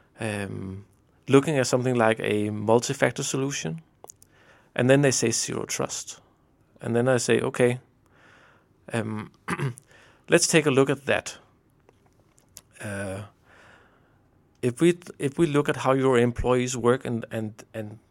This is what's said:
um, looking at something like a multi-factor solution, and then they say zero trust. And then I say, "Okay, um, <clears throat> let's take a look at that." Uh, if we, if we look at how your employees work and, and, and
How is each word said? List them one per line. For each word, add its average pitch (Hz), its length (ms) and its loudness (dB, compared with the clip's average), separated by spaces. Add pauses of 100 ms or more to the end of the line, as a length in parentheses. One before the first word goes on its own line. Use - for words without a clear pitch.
(200)
um, 101 640 -8 (440)
looking 139 300 4
at 123 80 2
something 127 280 0
like 110 260 4
a 104 300 -2
multi-factor 120 720 0
solution, 139 600 -6 (920)
and 123 140 0
then 139 140 6
they 139 80 4
say 120 200 0
zero - 340 -4
trust. - 560 -8 (600)
And 117 140 -4
then 120 140 2
I 131 100 2
say, 117 220 2
"Okay, 123 380 0 (1120)
um, 107 380 -6 (180)
<clears throat> 131 260 -4 (540)
let's 165 180 4
take 156 200 2
a 147 40 2
look 135 200 4
at 139 160 -4
that." - 320 -2 (1400)
Uh, 98 420 -8 (1400)
if 123 180 -2
we, 175 180 4 (200)
if 139 200 -4
we 170 80 4
look 147 220 0
at 147 80 0
how 131 160 2
your 131 260 4
employees 123 580 0
work 120 300 2
and, 117 240 -4
and, 110 420 -10
and 110 260 -12 (120)